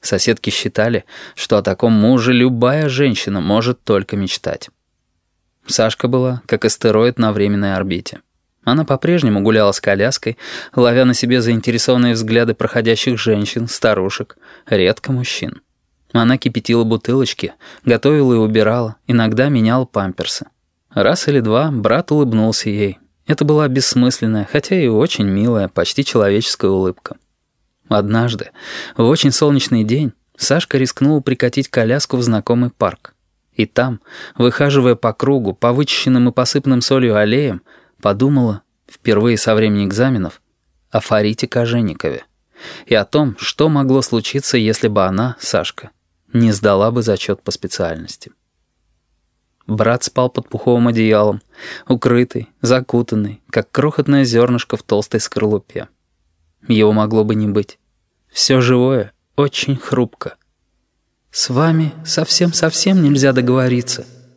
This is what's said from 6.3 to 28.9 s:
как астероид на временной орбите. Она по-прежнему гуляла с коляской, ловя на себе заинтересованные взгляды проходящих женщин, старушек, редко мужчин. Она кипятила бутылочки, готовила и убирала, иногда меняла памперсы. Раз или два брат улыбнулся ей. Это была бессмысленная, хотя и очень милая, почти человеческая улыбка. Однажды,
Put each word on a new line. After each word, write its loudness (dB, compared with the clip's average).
как -2
астероид 0
на 0
временной -2
орбите. -6
Она 0
по-прежнему 0
гуляла 2
с -6
коляской, -2
ловя 4
на 4
себе 0
заинтересованные 0
взгляды 0
проходящих -2
женщин, -2
старушек, -4
редко 0
мужчин. -6
Она 2
кипятила 0
бутылочки, -2
готовила 2
и 2
убирала, 0
иногда 2
меняла 2
памперсы. -6
Раз 0
или 2
два 2
брат -2
улыбнулся 2
ей. -4
Это 0
была 2
бессмысленная, 0
хотя -2
и 2
очень 0
милая, 0
почти -2
человеческая 0
улыбка. -4
Однажды, -2